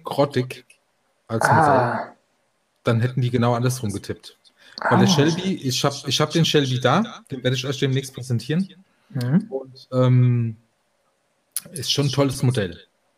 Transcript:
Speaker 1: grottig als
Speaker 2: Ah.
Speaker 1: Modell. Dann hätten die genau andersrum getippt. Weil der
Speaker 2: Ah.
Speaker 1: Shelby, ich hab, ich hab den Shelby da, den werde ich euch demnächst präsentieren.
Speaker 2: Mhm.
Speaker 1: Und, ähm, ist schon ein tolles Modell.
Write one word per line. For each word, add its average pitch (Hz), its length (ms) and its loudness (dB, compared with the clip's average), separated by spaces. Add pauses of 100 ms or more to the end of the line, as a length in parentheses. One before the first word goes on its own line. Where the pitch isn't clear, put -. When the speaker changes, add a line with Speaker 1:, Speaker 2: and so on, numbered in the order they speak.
Speaker 1:
grottig 131 600 -2 (640)
als 113 180 -2
Speaker 2:
Ah. 139 500 2
Speaker 1:
Modell. - 180 -8 (680)
Dann 113 180 2
hätten 127 200 -2
die 123 100 -2
genau 120 240 2
andersrum 120 360 -2
getippt. - 460 -12 (520)
Weil - 100 4
der - 80 6
Speaker 2:
Ah. 196 40 4
Speaker 1:
Shelby, 170 440 0
ich 131 280 -6
hab, 143 100 0 (120)
ich 131 160 -2
hab 151 80 0
den 165 160 2
Shelby 131 340 2
da, 139 520 0
den 123 120 -10
werde 127 120 0
ich 127 100 -6
euch 135 140 -6
demnächst 131 340 -2
präsentieren. 139 640 -4 (340)
Speaker 2:
Mhm. 131 400 0
Speaker 1:
Und, 135 420 -10
ähm, 123 640 4 (1160)
ist 131 200 -6
schon 143 140 0
ein 135 60 0
tolles 135 320 0
Modell. 113 340 0 (400)